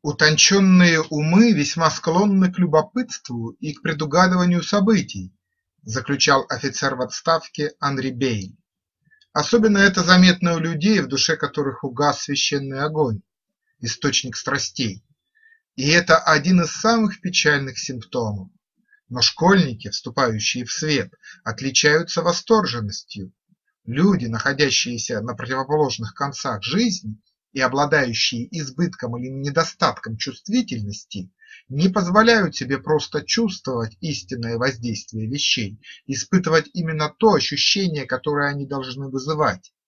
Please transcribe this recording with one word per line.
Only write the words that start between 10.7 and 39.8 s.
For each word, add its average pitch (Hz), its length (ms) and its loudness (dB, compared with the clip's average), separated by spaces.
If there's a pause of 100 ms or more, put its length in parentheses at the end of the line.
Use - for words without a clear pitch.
в 131 80 -4
душе 139 280 0
которых 139 480 -4
угас 143 380 0
священный 135 580 -4
огонь, 147 420 -2 (580)
источник 127 560 -4
страстей. 123 640 -6 (720)
И 135 140 -2
это 170 300 4
один 160 420 4
из 160 100 0
самых 220 520 0
печальных 143 560 0
симптомов. 110 720 -6 (580)
Но 123 140 -4
школьники, 156 680 2
вступающие 120 800 -4
в - 60 -8
свет, 143 400 -2 (320)
отличаются 147 760 0
восторженностью. 120 1120 -2 (520)
Люди, 139 420 2
находящиеся 123 960 -2
на 113 140 -6
противоположных 131 800 -2
концах 139 480 -6
жизни 160 580 -2 (320)
и 135 80 -4
обладающие 139 880 0 (100)
избытком 135 600 -4
или 127 100 -10
недостатком 135 880 -2
чувствительности, 127 1120 -6 (380)
не 151 220 2
позволяют 202 680 4
себе 131 220 -4
просто 151 440 -2
чувствовать 131 800 -4
истинное 117 560 -6
воздействие 117 720 -4
вещей, 110 520 -4 (260)
испытывать 160 640 0
именно 156 380 -4
то 220 240 4
ощущение, 151 720 -2
которое 143 420 -2
они 143 180 -6
должны 135 420 -8
вызывать. 131 640 -4 (140)